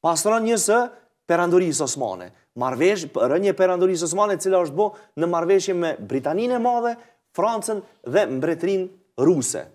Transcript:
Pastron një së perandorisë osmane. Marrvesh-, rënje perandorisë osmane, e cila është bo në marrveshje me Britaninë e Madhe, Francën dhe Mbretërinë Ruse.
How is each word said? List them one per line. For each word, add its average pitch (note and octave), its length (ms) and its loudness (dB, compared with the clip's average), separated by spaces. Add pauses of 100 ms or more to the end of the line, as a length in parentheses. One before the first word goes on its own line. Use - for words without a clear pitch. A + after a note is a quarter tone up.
Pastron G#3+ 420 0
një A3+ 140 2
së G#3+ 200 4 (500)
perandorisë F3 560 2
osmane. F#2+ 460 -6 (240)
Marrvesh-, C#3+ 540 0
rënje F3+ 460 0
perandorisë F#3 520 2
osmane, G3 280 0
e - 80 -10
cila F#3+ 180 2
është D3 140 -4
bo G3+ 140 0 (240)
në E3 180 -2
marrveshje F3+ 440 2
me E3+ 220 -2
Britaninë G3 600 -2
e A3+ 60 -2
Madhe, A#3+ 320 0 (400)
Francën G#3+ 440 -2 (220)
dhe D#3+ 260 0
Mbretërinë E3+ 600 -2 (280)
Ruse. C#3 580 2